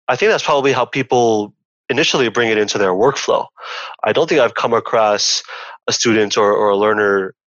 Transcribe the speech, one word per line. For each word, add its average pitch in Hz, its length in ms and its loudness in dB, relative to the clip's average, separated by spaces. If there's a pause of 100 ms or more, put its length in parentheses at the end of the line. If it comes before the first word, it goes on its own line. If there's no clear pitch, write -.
I 127 80 0
think 208 160 2
that's 165 120 0
probably 143 280 2
how 123 140 0
people 117 680 0 (360)
initially 131 400 0
bring 113 200 0
it 110 80 2
into 104 200 0
their 98 140 2
workflow. 117 560 0 (560)
I 107 100 0
don't 160 160 0
think 151 120 2
I've 113 140 0
come 120 180 -2
across 107 680 0 (460)
a 123 60 -4
student 107 440 0
or, 104 160 4
or 104 160 2
a 98 80 2
learner 101 560 0 (180)